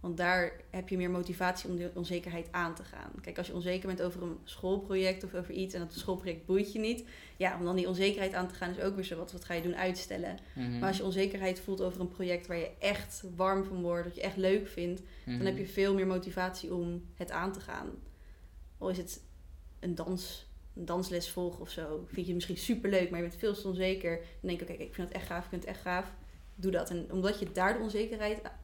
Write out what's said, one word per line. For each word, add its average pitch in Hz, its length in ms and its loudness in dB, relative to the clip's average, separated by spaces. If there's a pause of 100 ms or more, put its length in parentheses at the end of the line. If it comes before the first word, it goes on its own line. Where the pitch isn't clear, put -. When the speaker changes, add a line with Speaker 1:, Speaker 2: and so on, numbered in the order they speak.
Speaker 1:
Want 175 160 -2
daar 180 360 6 (180)
heb 185 180 -4
je 190 80 0
meer 180 140 2
motivatie 180 600 2
om 180 60 0
de 175 180 -2
onzekerheid 175 580 -2
aan 170 220 0
te - 100 -12
gaan. - 260 -12 (100)
Kijk, - 180 -8
als 180 80 -2
je 185 80 -8
onzeker 180 320 0
bent 180 160 0
over 180 200 -2
een 170 220 -4
schoolproject 190 800 2
of 180 100 -8
over 175 200 -4
iets 190 200 -2
en 180 60 -2
dat 165 120 -6
schoolproject 185 540 -2
boeit 202 260 4
je 220 60 -2
niet, 226 260 0 (320)
ja, 180 220 2
om 175 60 0
dan 175 120 4
die 180 120 4
onzekerheid 190 460 4
aan 180 140 2
te 185 60 -8
gaan 175 160 -2
is 185 100 -4
ook 196 140 2
weer 190 100 0
zo, 180 120 -4
wat, 175 160 -6
wat 180 120 -10
ga 175 100 -4
je 170 80 0
doen? 175 140 0
Uitstellen. 185 640 0 (160)
Speaker 2:
Mhm. 123 240 0
Speaker 1:
Maar 190 100 4
als 190 80 4
je 196 80 0
onzekerheid 190 560 2
voelt 190 200 -2
over 185 200 0
een 180 80 0
project 175 380 0
waar 170 100 -2
je 165 220 -2
echt - 460 0 (120)
warm 190 280 6
van 190 180 -2
wordt, 175 220 2
dat 175 100 -6
je - 80 -6
echt 190 140 0
leuk 190 320 6
vindt, 175 340 -2 (220)
Speaker 2:
Mhm. 123 120 -2
Speaker 1:
dan 156 100 2
heb 190 120 2
je 196 80 0
veel 196 280 4
meer 190 120 6
motivatie 185 680 0
om 170 300 -2 (100)
het 175 160 -6
aan 180 220 0
te 190 80 -8
gaan. - 300 -6 (880)
Al - 100 -2
is 185 100 0
het 175 220 -6 (600)
een 180 140 0
dans, 180 520 -4 (300)
een 175 80 -6
dansles 175 460 0
volgen 175 300 -2
of 175 100 -10
zo, 160 420 -4
vind 180 140 -2
je 180 80 0
misschien 175 220 0
superleuk, 190 540 4
maar 175 120 0
je 175 60 0
bent 175 120 -8
veel 208 140 4
te 202 140 -4
onzeker. 185 480 2
Dan 170 100 -6 (220)
denk 175 120 0
je, 175 120 -4
"Oké, 165 100 -6
ik - 120 -8
vind - 140 -2
het - 80 -6
echt 185 100 -4
gaaf, 175 180 -2
ik - 60 -14
vind 180 120 -4
het - 80 -6
echt - 120 -6
gaaf." 180 300 0 (420)
Doe 190 160 2
dat. 170 200 2
En 175 220 -2
omdat 190 260 4
je 185 140 -4
daar 190 200 6
de 233 120 2
onzekerheid 214 560 0 (240)